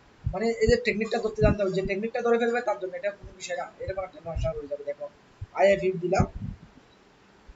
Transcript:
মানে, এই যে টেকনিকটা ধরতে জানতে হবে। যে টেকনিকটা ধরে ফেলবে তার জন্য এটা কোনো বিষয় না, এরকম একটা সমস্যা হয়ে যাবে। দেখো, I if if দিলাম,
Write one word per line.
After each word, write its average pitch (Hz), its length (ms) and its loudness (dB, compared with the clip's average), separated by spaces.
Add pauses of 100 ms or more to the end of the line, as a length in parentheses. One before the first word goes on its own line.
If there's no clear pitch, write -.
(320)
মানে, 208 140 0
এই 226 220 2
যে 233 80 6
টেকনিকটা 220 420 0
ধরতে 214 240 -2
জানতে 208 200 6
হবে। 190 100 0
যে 185 140 0
টেকনিকটা 220 360 -4
ধরে 233 160 4
ফেলবে 233 220 0
তার 208 180 -2
জন্য 180 180 -8
এটা 196 140 -4
কোনো - 260 -14
বিষয় 180 200 -6
না, 165 220 -6
এরকম 190 240 -6
একটা - 220 -12
সমস্যা 160 260 -2
হয়ে 151 180 -8
যাবে। 143 160 -8
দেখো, 143 240 -8 (460)
I 190 220 6
if 165 80 -2
if 185 140 0
দিলাম, 180 280 2 (1300)